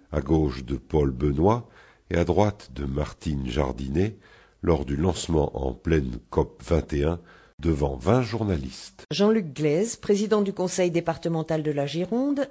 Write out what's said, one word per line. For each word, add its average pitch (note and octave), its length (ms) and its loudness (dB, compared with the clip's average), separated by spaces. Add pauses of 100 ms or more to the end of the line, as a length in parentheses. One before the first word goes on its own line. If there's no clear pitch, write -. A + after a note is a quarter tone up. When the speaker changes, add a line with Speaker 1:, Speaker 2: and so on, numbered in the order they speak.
(120)
Speaker 1:
à D2+ 80 0
gauche C#2+ 460 0
de C2+ 100 -2
Paul C#2+ 360 0
Benoît D2+ 580 2 (420)
et E2+ 60 2
à E2+ 80 4
droite F#2+ 480 0
de C#2 100 -6
Martine C2+ 640 -4
Jardinet C#2 720 -2 (440)
lors D#2+ 220 2
du C#2 140 -2
lancement D#2+ 600 0
en C2 160 -2
pleine C2 460 0 (100)
cop - 380 -2
vingt D#2 240 0
et F2 140 0
un E2+ 160 -2 (380)
devant C#2+ 360 0
vingt F#2 260 2
journalistes. G2+ 920 -4
Speaker 2:
Jean-Luc G3 420 2
Glaise, D#3 420 0
président G#3 460 2
du G3 100 0
conseil F3+ 400 0
départemental D#3+ 720 -2
de D3+ 80 0
la C#3+ 140 0
Gironde, A#3 640 -2